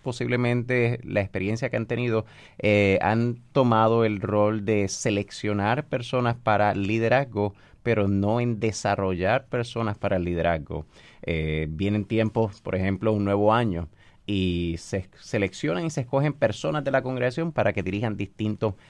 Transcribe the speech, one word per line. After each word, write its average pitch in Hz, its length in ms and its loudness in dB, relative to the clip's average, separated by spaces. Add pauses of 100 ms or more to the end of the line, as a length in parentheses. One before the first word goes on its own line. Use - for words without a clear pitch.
posiblemente 120 1000 0
la 104 160 0
experiencia 98 480 -2
que 123 80 -2
han 113 100 -2
tenido, 117 380 0 (340)
eh, 101 440 4
han 117 340 2 (160)
tomado 113 540 4
el 104 140 -2
rol 104 440 2
de 101 240 2
seleccionar 104 960 -2
personas 123 520 -2
para 104 380 2
liderazgo, 110 800 0 (280)
pero 107 260 2
no 101 320 2
en 120 200 -2
desarrollar 101 880 0
personas 117 520 -4
para 98 180 0
el 87 80 0
liderazgo. 82 640 -2 (360)
Eh, 78 460 -2
vienen 98 380 -2
tiempos, 110 560 -2
por - 120 -4
ejemplo, 95 380 0
un 104 140 0
nuevo 101 260 4
año, 98 360 0 (380)
y 87 520 0
se - 280 -6 (120)
seleccionan 143 640 -4
y 165 60 -4
se 151 100 -4
escogen 139 320 0
personas 147 500 -2
de 135 100 -2
la 135 100 2
congregación 127 500 -2
para 104 220 0
que 98 80 -2
dirijan 104 340 -2
distintos, 104 580 -4 (160)